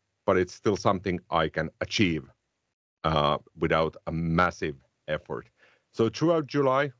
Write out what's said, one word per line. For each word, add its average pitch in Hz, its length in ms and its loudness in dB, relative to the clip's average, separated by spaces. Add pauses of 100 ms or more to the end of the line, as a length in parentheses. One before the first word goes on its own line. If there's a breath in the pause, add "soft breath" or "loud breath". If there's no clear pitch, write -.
(260)
but 95 100 4
it's 90 160 0
still 104 240 -2
something 92 420 0 (120)
I 82 180 0
can 80 220 -4 (100)
achieve, 82 480 0 (760)
uh, 73 340 2 (200)
without 80 380 0 (100)
a 80 60 -6
massive 82 640 0 (320)
effort. 73 400 -6 (440 soft breath)
So 113 180 2
throughout 160 360 0
July, 135 540 0